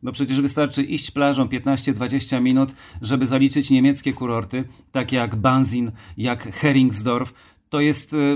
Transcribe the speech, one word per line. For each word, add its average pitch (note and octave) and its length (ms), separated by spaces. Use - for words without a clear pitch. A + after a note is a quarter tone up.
bo B2 80
przecież C3+ 300
wystarczy C#3 420
iść - 280
plażą C#3 380
piętnaście, C3 440
dwadzieścia B2 460
minut, C3 360
żeby B2 240
zaliczyć C3+ 440
niemieckie C3+ 440
kurorty, A#2+ 500
takie C3 240
jak A#2 200
Banzin, A#2+ 560
jak A#2+ 380
Heringsdorf. B2+ 800
To D3+ 100
jest, D3 340
e, D3+ 40